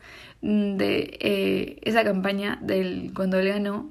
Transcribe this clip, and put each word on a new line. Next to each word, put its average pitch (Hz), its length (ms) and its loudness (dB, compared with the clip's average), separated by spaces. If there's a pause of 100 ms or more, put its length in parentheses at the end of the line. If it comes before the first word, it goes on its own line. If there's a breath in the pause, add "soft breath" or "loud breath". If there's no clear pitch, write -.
(400 loud breath)
mm, 208 360 2
de, - 440 0
eh, 196 640 0
esa 220 220 4
campaña 196 580 0
del, 185 520 -2
cuando 190 240 0
él 190 100 4
ganó, 202 420 -2